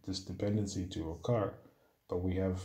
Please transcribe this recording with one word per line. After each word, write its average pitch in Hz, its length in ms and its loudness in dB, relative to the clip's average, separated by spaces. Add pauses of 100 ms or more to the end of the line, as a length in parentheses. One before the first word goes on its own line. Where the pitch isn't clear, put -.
this 95 140 -4
dependency 101 680 0
to 82 240 -4
occur, 101 400 2 (560)
but 92 100 0
we 92 180 2
have 95 280 2